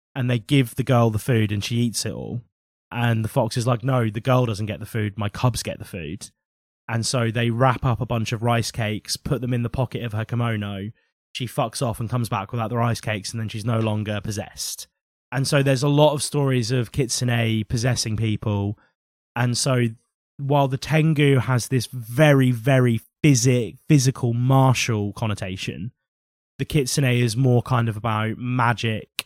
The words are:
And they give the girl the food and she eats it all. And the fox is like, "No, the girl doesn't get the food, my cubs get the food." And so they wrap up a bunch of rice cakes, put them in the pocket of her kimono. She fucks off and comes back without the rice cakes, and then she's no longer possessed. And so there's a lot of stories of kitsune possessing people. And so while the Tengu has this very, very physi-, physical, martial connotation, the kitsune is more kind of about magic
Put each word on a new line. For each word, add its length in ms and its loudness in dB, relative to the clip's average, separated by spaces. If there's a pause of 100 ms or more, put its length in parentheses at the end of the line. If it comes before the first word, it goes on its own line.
(160)
And 140 -2
they 100 0
give 360 2
the 80 -4
girl 260 4
the 100 -2
food 320 0
and 120 -2
she 140 -4
eats 280 -2
it 80 -4
all. 280 -8 (500)
And 320 0
the 60 -4
fox 280 -2
is 100 -2
like, 160 0
"No, 260 0
the 120 -6
girl 240 2
doesn't 200 -4
get 140 -6
the 60 -10
food, 320 -4
my 120 -4
cubs 340 -2
get 160 -8
the 60 -12
food." 460 -10 (560)
And 180 -2
so 240 0
they 200 0
wrap 360 2
up 160 2
a 40 -4
bunch 260 -4
of 100 -4
rice 300 0
cakes, 460 -6
put 240 -4
them 120 -4
in 100 -2
the 60 -4
pocket 340 -4
of 100 -6
her 120 -4
kimono. 680 -4 (420)
She 120 -8
fucks 400 -4
off 140 -4
and 100 -4
comes 200 -2
back 220 -4
without 180 -4
the 80 -2
rice 240 0
cakes, 300 -6
and 80 -8
then 100 -6
she's 160 -10
no 140 0
longer 420 -2
possessed. 640 -10 (440)
And 160 -2
so 140 2
there's 220 2
a 40 2
lot 260 6
of 100 -4
stories 480 0
of 200 -2
kitsune 760 0
possessing 480 0
people. 600 0 (560)
And 200 0
so 300 2 (520)
while 300 2
the 100 -2
Tengu 600 4
has 300 0
this 180 0
very, 640 4
very 500 2 (240)
physi-, 540 4 (100)
physical, 460 4
martial 800 2
connotation, 800 -6 (640)
the 80 -4
kitsune 400 0
is 320 2
more 240 4
kind 280 0
of 60 -6
about 440 -4
magic 880 -2